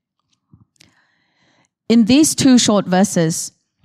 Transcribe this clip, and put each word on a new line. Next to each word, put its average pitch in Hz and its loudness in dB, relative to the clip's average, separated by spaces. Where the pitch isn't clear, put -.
In 233 2
these 269 2
two 254 2
short 208 0
verses, 180 -2